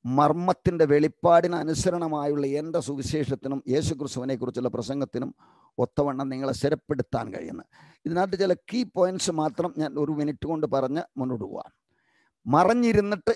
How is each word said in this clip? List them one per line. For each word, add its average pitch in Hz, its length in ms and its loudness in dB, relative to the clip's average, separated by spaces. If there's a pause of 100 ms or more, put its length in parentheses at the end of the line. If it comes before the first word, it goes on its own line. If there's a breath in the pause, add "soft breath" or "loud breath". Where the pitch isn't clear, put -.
മർമ്മത്തിൻ്റെ 160 800 2
വെളിപ്പാടിന് 170 720 4
അനുസരണമായുള്ള 151 880 -2 (140)
എൻ്റെ 165 220 -4
സുവിശേഷത്തിനും 135 840 -4
യേശു 147 260 0
ക്രിസ്തുവിനെ 131 440 -6
കുറിച്ചുള്ള 120 320 -4
പ്രസംഗത്തിനും 123 600 -6 (480 soft breath)
ഒത്തവണ്ണം 135 520 -2
നിങ്ങളെ 135 240 -4
സ്ഥിരപ്പെടുത്താൻ 139 760 -2
കഴിയുന്ന. - 300 -10 (440 soft breath)
ഇതിനകത്ത് 180 340 0
ചില 190 140 2 (120)
കീ 226 140 -4 (160)
പോയിന്റ്സ് 185 360 2
മാത്രം 160 460 -2
ഞാൻ 156 220 -2
ഒരു 151 180 0
മിനിറ്റ് 147 300 -4
കൊണ്ട് 156 200 -2
പറഞ്ഞ് 135 360 0 (140)
മുന്നോട്ട് 127 280 -4
പോവാം. 95 260 -12 (720)
മറഞ്ഞിരുന്നിട്ട് 208 920 4